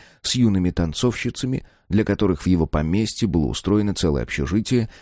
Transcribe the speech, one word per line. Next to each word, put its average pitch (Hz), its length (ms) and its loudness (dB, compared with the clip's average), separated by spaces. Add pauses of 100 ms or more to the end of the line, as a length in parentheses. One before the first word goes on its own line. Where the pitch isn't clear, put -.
(220)
с - 140 -4
юными 98 340 2
танцовщицами, 120 960 -2 (240)
для 104 140 2
которых 98 380 0
в - 40 -2
его 87 200 4
поместье 92 640 0
было 80 160 2
устроено 101 480 0
целое 73 300 0
общежитие, 110 680 -2 (140)